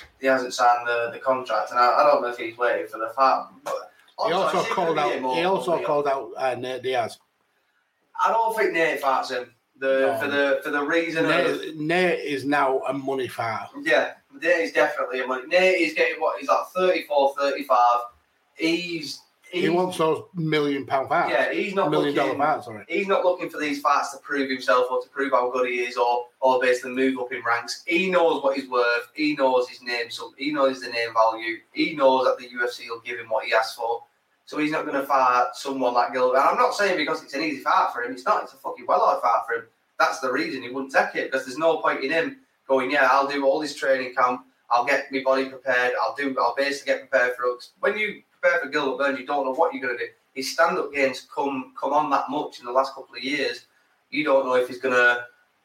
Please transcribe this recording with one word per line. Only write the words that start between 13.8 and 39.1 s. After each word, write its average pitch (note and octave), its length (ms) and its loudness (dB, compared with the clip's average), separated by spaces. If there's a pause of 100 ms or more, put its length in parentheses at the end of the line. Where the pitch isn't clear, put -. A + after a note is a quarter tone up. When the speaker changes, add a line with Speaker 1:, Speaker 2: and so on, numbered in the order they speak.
Speaker 1:
Yeah, - 300 2 (180)
Nate E3 300 2
is C#3+ 100 -4
definitely C3 480 0
a B2+ 80 -4
money. B2+ 180 -4
Nate F3+ 340 4
is D#3 140 0
getting D#3+ 260 0
what D3+ 200 -2
he's C#3 80 -12
like - 260 2
thirty-four, D#3+ 640 2
thirty-five. - 600 2 (560)
He's, E3 640 -4 (320)
Speaker 2:
He F3 80 -2
Speaker 1:
he's D#3 100 2
Speaker 2:
wants F3+ 280 0
those D#3+ 260 0 (100)
million D3+ 500 0
pound C3 240 -2
fights. E3 220 2
Speaker 1:
Yeah, - 220 0
he's G3 240 -4
not D#3+ 160 2
Speaker 2:
Million D3 200 2
dollar C#3 180 2
Speaker 1:
looking, C#3 120 -2
Speaker 2:
fights, D3 240 0
sorry. G#2+ 220 -14
Speaker 1:
he's G3 180 -2
not - 180 2
looking F3+ 240 2
for - 100 -12
these C#3+ 220 -4
fights C#3+ 300 0
to - 80 -14
prove C#3 320 -4
himself B2+ 400 2
or B2+ 100 0
to - 100 -10
prove C#3 200 -4
how B2 220 2
good B2+ 160 0
he B2 160 -4
is B2 120 -8
or, A#2+ 300 0 (140)
or B2+ 200 4
basically B2 300 2
move C3 300 0
up B2 120 -6
in B2 120 -8
ranks. - 420 -4
He F#3 240 0
knows E3 320 4
what - 140 0
he's C3 120 -6
worth. A#2+ 460 2
He D3+ 220 0
knows B2+ 320 2
his - 120 -18
name. A#2+ 300 -6
So - 260 -14
he C#3+ 140 -4
knows C3+ 300 0
the - 100 -12
name A#2 240 -4
value. A2+ 440 2 (140)
He D#3+ 220 -2
knows C3 300 4
that - 120 2
the B2 140 -16
U B2 140 -4
F B2 60 -2
C - 200 -14
will - 80 -8
give F#2+ 220 -10
him F#2 80 -12
what A2 160 -2
he - 100 -4
asks - 220 0
for. A#2 260 -4 (420)
So - 120 -10
he's D3+ 160 0
not - 140 -2
gonna C#3 180 -2
fight B2+ 480 4
someone C3 400 -2
like A#2+ 220 2
Gilbert. B2+ 240 4
And D#3+ 100 6
I'm E3+ 80 2
not - 180 2
saying G3 220 2
because D#3 260 -2
it's - 120 -18
an C#3 80 -2
easy C#3 180 -4
fight F3 320 2
for A#2+ 100 -6
him. B2+ 100 -6
It's - 120 -12
not. - 200 0
It's - 100 -20
a - 20 -20
fucking - 320 -12
well-hard - 320 2